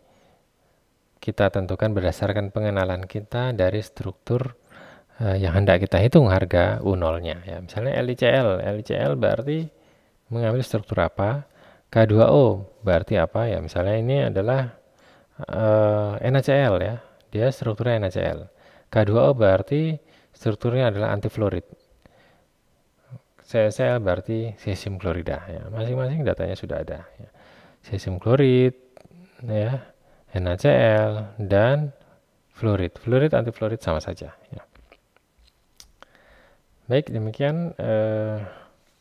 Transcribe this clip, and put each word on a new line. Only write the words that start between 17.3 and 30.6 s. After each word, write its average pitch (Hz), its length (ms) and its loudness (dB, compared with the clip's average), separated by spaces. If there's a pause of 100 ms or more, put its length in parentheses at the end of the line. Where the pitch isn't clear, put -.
strukturnya 113 480 -2
N 95 80 -2
A - 20 -12
C - 140 -6
L. 82 240 -6 (400)
K 110 160 2
dua 117 240 4
O 135 80 2
berarti 139 640 2 (320)
strukturnya 120 560 0
adalah 104 240 -2
antifluorid. 101 480 -2 (1800)
C 107 260 2
S - 140 -8
L 123 180 0
berarti 113 560 -4
cesium 98 400 -6
klorida, 85 480 -6
ya. 80 240 -12
Masing-masing 127 560 -4
datanya 90 320 -4
sudah - 240 -8
ada, 78 240 -12
ya. - 240 -20 (560)
Cesium 95 320 -6
klorid, 127 560 4 (720)
ya, 113 480 -4 (400)
N 92 160 -2
A 87 80 -2
C 143 160 2